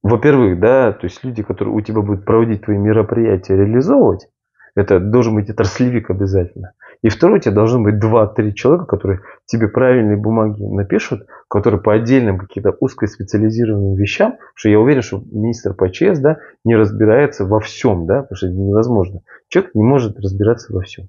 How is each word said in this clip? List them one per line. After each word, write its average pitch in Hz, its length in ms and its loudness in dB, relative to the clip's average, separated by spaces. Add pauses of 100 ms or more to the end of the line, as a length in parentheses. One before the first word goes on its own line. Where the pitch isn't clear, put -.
во-первых, 113 560 4
да, 120 340 4
то - 120 -10
есть - 180 -10
люди, 117 200 -8
которые 104 320 -6
у 107 60 -2
тебя 110 200 -4
будут 101 240 -4
проводить 113 400 0
твои 104 120 -2
мероприятия, 104 760 0
реализовывать, 120 720 2 (480)
это 98 240 2
должен 110 360 0
быть 104 140 -2
отраслевик 113 600 -2
обязательно. 95 640 -4 (300)
И 113 80 2
второе, 190 300 2
у - 20 -2
тебя 104 140 0
должно 113 260 2
быть 104 180 2
два-три 107 540 0
человека, 165 320 0
которые 98 360 -4 (240)
тебе 113 220 -2
правильные 120 500 2
бумаги 107 460 -2
напишут, 101 640 -4 (220)
которые 139 320 0
по 104 120 2
отдельным 117 440 2
каким-то 95 420 -4
узкоспециализированным 107 1160 -2
вещам, 139 380 -2
потому - 220 -20
что - 140 -2
я 104 100 6
уверен, 131 220 4
что - 200 -10 (100)
министр 107 420 -4
по 95 160 0
Ч - 240 0
С, 151 60 -2
да, 151 180 0 (280)
не 113 100 4
разбирается 107 680 2
во 104 160 0
всём, 92 440 -2
да, 107 160 0
потому 104 160 -14
что 95 100 -6
это 90 80 -6
невозможно. 98 680 0 (260)
Человек 190 280 -2
не 107 80 2
может 120 360 0
разбираться 101 540 -2
во 92 80 -4
всём. - 280 -16